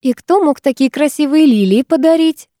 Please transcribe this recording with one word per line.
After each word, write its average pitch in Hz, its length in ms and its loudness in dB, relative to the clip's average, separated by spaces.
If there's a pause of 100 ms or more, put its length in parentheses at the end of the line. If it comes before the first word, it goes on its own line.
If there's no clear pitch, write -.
И 254 120 -4
кто 381 300 -2
мог 294 180 -2
такие 269 300 -2
красивые 294 540 -2
лилии 214 360 2
подарить? 320 680 -2 (100)